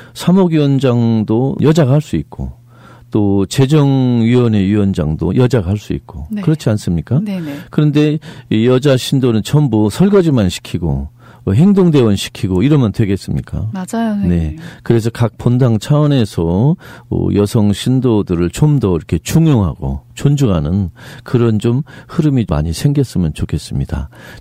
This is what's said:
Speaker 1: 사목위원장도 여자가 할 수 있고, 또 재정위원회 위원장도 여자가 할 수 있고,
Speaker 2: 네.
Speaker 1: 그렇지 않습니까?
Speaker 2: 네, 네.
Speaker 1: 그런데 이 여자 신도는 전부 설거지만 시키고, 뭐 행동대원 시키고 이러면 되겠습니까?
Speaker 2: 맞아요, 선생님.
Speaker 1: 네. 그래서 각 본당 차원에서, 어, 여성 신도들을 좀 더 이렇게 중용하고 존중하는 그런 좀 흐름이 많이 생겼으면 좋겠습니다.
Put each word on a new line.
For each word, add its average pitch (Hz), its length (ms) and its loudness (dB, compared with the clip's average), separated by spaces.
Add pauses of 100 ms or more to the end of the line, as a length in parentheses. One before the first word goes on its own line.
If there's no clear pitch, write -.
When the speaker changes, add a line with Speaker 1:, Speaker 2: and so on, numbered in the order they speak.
(140)
Speaker 1:
사목위원장도 135 1500 2
여자가 143 320 4
할 151 80 2
수 - 160 -6
있고, 67 340 -8 (580)
또 98 360 0
재정위원회 123 1120 2
위원장도 90 760 0
여자가 117 340 2
할 104 80 0
수 - 160 -8
있고, 73 360 -12
Speaker 2:
네. 208 120 -8
Speaker 1:
그렇지 156 280 -2
않습니까? 101 540 -2
Speaker 2:
네, 196 160 -6
네. 147 180 -10 (120)
Speaker 1:
그런데 151 500 0 (300)
이 110 180 2
여자 131 300 2
신도는 120 460 0
전부 110 460 2
설거지만 165 600 2
시키고, 73 600 -4 (340)
뭐 95 120 0
행동대원 156 600 4
시키고 92 460 -2
이러면 135 300 2
되겠습니까? 95 840 -4
Speaker 2:
맞아요, 185 120 -8 (280)
선생님. 202 160 -2
Speaker 1:
네. 82 260 -2 (280)
그래서 117 260 0
각 - 300 -4
본당 123 400 2
차원에서, 131 960 0 (340)
어, 87 240 -2
여성 101 400 2
신도들을 104 800 0
좀 151 280 2
더 98 160 2
이렇게 85 240 -4
중용하고 95 840 0 (140)
존중하는 98 760 0 (320)
그런 117 360 -2
좀 120 220 -2 (260)
흐름이 139 400 0
많이 80 260 -2
생겼으면 117 600 -2
좋겠습니다. - 760 -6 (320)